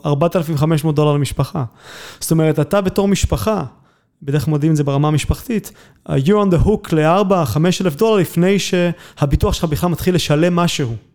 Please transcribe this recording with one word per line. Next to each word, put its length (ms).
ארבעת 300
אלפים 200
חמש 280
מאות 100
דולר 180
למשפחה. 520
זאת 100
אומרת, 300
אתה 200
בתור 280
משפחה, 560
בדרך 220
כלל 60
מודדים 200
את 60
זה 80
ברמה 240
המשפחתית, 640
ה-, 100
you're 300
on 80
the 120
hook 280
לארבע, 500
חמש 380
אלף 140
דולר 200
לפני 420
שהביטוח 960
שלך 100
בכלל 260
מתחיל 240
לשלם 420
משהו. 380